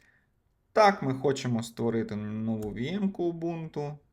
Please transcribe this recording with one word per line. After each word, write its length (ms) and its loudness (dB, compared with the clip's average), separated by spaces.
Так, 300 6
ми 120 0
хочемо 480 0
створити 540 -2
нову 540 -4
В 60 -6
М-ку 560 -2
Ubuntu. 680 -6